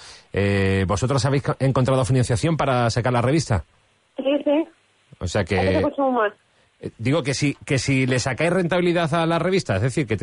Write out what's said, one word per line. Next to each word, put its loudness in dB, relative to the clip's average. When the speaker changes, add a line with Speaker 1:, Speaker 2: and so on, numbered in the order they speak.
Speaker 1:
Eh, 2
¿vosotros 0
habéis 0
co-, -2
encontrado 2
financiación 0
para 2
sacar -2
la 0
revista? 0
Speaker 2:
Sí, 0
sí. 2
Speaker 1:
O -6
sea 0
que -2
Speaker 2:
Eso 2
se 2
escucha -2
muy 0
mal. 0
Speaker 1:
eh, -10
digo -2
que -2
si, -2
que 0
si 0
le 0
sacáis -2
rentabilidad 0
a 0
la 0
revista, -2
es 0
decir, -2
que -2